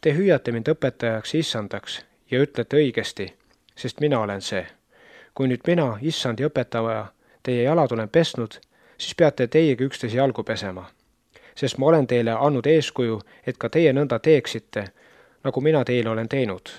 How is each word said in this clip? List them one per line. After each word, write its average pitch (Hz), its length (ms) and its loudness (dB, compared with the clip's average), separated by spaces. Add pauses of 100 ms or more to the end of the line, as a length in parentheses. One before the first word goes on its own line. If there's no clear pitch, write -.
Te 151 120 2
hüüate 165 380 2
mind 117 180 -4
õpetajaks, 117 720 -2
issandaks 104 600 -8 (300)
ja 131 140 2
ütlete 143 320 -2
õigesti, 110 560 -2 (420)
sest - 240 -10
mina 143 200 2
olen 101 220 -4
see. 95 260 -6 (680)
Kui 135 140 -2
nüüd 123 200 -2
mina, 151 340 2
issand 131 380 -4
ja 147 140 -2
õpetaja, 113 520 -4 (380)
teie 123 200 0
jalad 147 280 2
olen 113 180 -4
pesnud, 151 520 0 (360)
siis - 180 -10
peate 160 320 2
teiegi 147 360 2
üksteise 123 340 -4
jalgu 135 260 0
pesema. 98 420 -8 (680)
Sest - 220 -4
ma 135 80 0
olen 151 220 4
teile 117 240 0
andnud 127 340 0
eeskuju, 135 520 2 (280)
et 131 140 -6
ka - 100 -4
teie 156 240 4
nõnda 135 300 0
teeksite, 120 600 2 (580)
nagu 135 180 -2
mina 151 240 4
teile 120 240 0
olen 113 200 -4
teinud. 113 500 -4